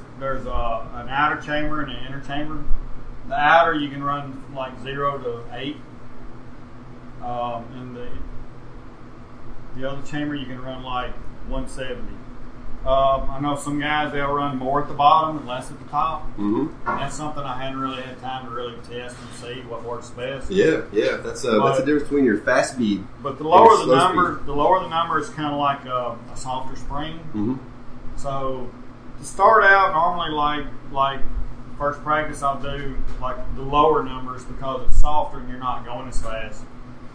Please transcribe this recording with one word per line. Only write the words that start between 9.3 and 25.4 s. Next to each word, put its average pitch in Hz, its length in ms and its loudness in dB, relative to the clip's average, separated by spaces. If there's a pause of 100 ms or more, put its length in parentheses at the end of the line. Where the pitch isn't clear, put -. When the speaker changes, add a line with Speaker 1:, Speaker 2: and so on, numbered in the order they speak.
Speaker 1:
the 135 140 -2
other 135 160 -4
chamber 147 280 -4
you 135 120 -8
can 127 140 -10
run, 131 220 -10
like, 123 300 -6 (360)
one 131 200 -2
seventy. 123 460 -6 (720)
Um, 135 440 4
I 139 100 -2
know 143 160 0
some 147 240 -4
guys, 147 320 0
they'll 143 200 0
run 143 240 0
more 135 240 -2
at 143 80 -2
the - 60 -4
bottom 151 440 4
and 123 100 -10
less 127 220 -8
at 131 100 -12
the - 100 -14
top. 151 320 -2 (160)
Speaker 2:
Mm-hmm. 117 300 0 (200)
Speaker 1:
And - 120 -2
that's - 160 -4
something 147 260 -6
I 127 180 -6
hadn't 135 200 -6
really 131 200 -6
had 127 200 -12
time 127 260 -10
to 117 60 -14
really 120 240 -8 (120)
test 123 320 -12
and 120 140 -16
see 120 280 -12
what 117 200 -12
works 117 280 -10
best. 131 400 -8
Speaker 2:
Yeah, 127 320 2 (100)
yeah, - 240 0
that's, - 280 -8
uh, 110 200 2
that's 135 140 2
the 131 40 2
Speaker 1:
But - 20 -4
Speaker 2:
difference 147 200 0
between 143 200 2
your 104 140 4
fast - 360 0
speed 104 300 0 (160)
Speaker 1:
But 139 160 -8
the 151 80 -10
Speaker 2:
and 160 60 -4
Speaker 1:
lower 196 160 10
Speaker 2:
your 214 120 10
Speaker 1:
the 160 60 0
Speaker 2:
slow 131 120 4
Speaker 1:
number, 170 400 2
Speaker 2:
speed. - 100 -4
Speaker 1:
the 143 80 -4
lower 170 260 4
the 170 80 -6
number 165 300 0
is 139 120 -4
kinda 147 260 -4